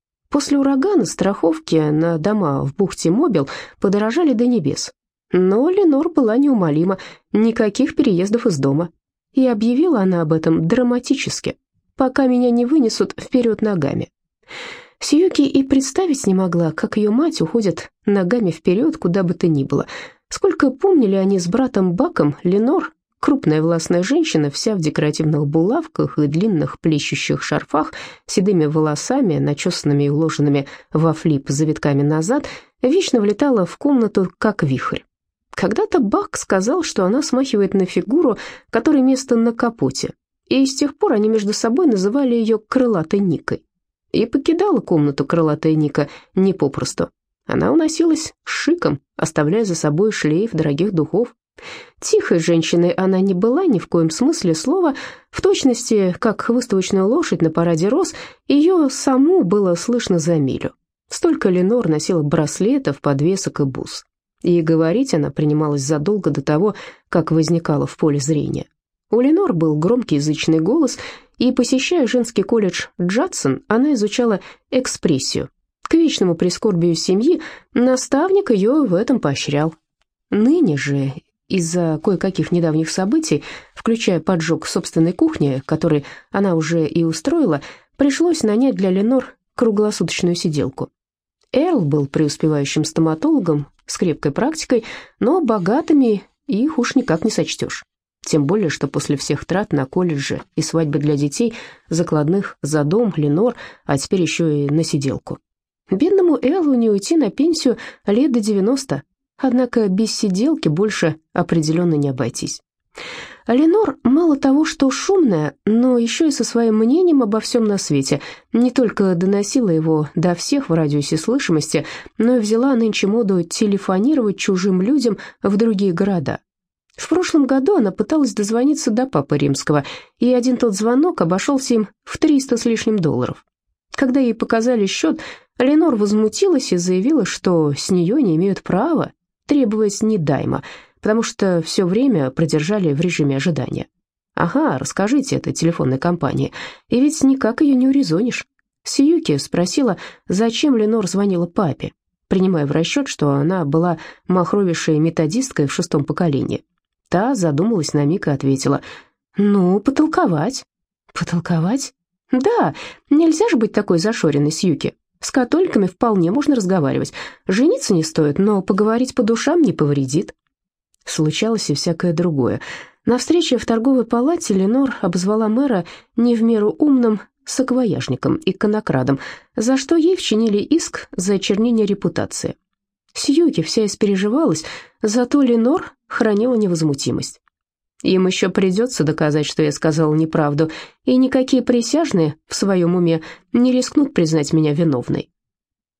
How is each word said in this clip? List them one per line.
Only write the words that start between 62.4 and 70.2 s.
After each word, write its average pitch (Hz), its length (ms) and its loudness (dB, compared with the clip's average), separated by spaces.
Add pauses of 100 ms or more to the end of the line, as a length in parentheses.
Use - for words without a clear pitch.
подвесок 147 580 -2
и 143 40 2
бус. - 420 -8 (360)
И 175 200 2
говорить 165 520 0
она 147 160 0
принималась 151 520 0
задолго 156 480 -2
до 139 120 -4
того, 175 320 0 (360)
как 160 200 0
возникала 160 560 0
в - 100 -12
поле 147 220 0
зрения. 143 480 -4 (440)
У 226 100 2
Ленор 311 320 2
был 156 240 0
громкий 185 400 0
язычный 151 420 0